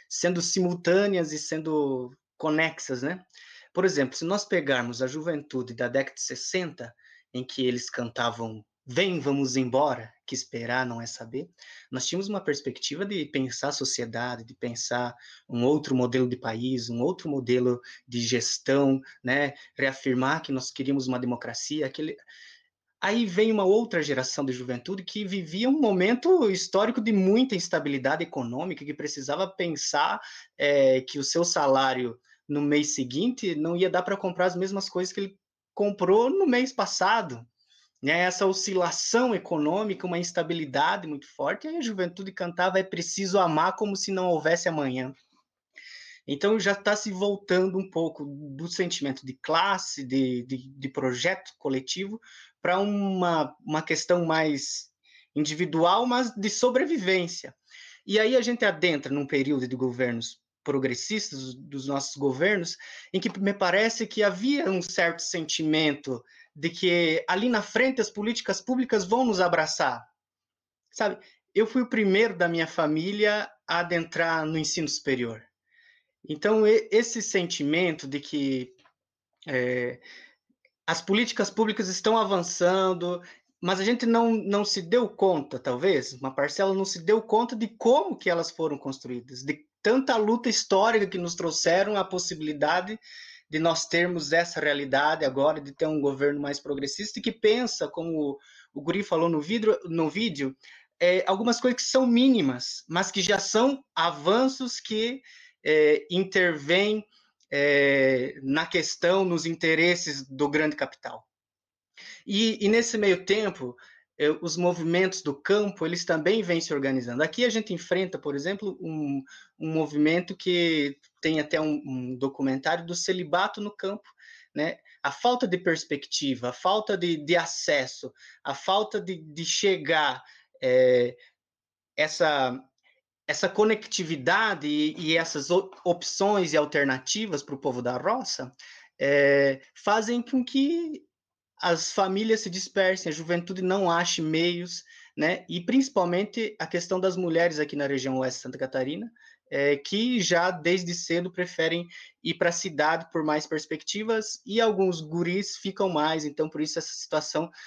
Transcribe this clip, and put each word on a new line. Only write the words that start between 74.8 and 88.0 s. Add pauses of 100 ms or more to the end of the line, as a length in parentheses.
superior. (880)
Então,
e-,
esse
sentimento
de
que, (720)
é, (840)
as
políticas
públicas
estão
avançando, (400)
mas
a
gente
não,
não
se
deu
conta,
talvez,
uma
parcela
não
se
deu
conta
de
como